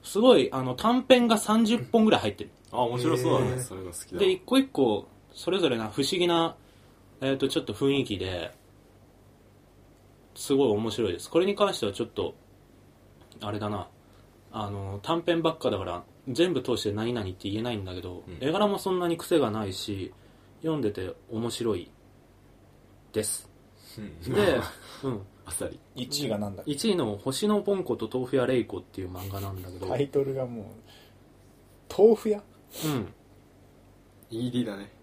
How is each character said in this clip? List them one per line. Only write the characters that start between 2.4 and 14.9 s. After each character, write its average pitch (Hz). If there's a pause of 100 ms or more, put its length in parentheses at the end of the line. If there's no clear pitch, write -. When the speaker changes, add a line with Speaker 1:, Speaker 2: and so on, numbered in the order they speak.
Speaker 1:
る。 - (200)
Speaker 2:
あ、 110
面 120
白 156
そ 127
う -
だ -
ね。 -
Speaker 3:
へ -
ー。 127
Speaker 2:
そ -
れ 95
が 90
好 -
き -
だ。 180
Speaker 1:
で、 190
一 180
個 254
一 269
個、 - (260)
そ -
れ 208
ぞ 165
れ 123
な、 110
不 139
思 135
議 180
な、 165 (640)
え 135
っ 131
と、 135
ち 160
ょ -
っ -
と 104
雰 139
囲 139
気 101
で、 90 (1800)
す -
ご 135
い -
面 110
白 104
い -
で 87
す。 -
こ 165
れ 185
に 202
関 202
し -
て -
は 101
ち 120
ょ -
っ -
と、 87 (1080)
あ 104
れ 104
だ 104
な。 98 (640)
あ 107
の、 98